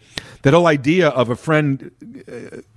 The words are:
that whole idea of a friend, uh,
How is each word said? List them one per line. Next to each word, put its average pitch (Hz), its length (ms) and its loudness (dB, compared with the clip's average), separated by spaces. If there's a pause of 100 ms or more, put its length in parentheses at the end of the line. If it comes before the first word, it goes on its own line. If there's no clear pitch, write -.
(400)
that 139 120 4
whole 170 140 4
idea 156 420 2
of 117 200 0
a 120 60 -4
friend, 151 560 -2 (360)
uh, 123 300 -16 (200)